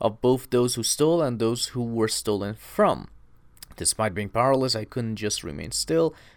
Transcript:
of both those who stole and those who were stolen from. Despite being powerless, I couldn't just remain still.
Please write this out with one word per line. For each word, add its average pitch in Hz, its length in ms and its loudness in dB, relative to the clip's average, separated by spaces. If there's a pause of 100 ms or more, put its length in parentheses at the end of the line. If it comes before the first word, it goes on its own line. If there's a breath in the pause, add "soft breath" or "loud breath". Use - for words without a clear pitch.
of 110 180 0
both 127 300 2
those 123 260 2
who 117 80 -4
stole 165 380 2
and 123 180 0
those 113 280 0
who 123 140 -6
were 113 280 0
stolen 104 460 -2
from. 120 520 0 (680)
Despite - 360 -2
being 101 160 -4
powerless, 131 460 2
I 110 100 -6
couldn't 113 300 -4
just 104 280 -4
remain 82 280 -8
still. 165 420 0 (240 loud breath)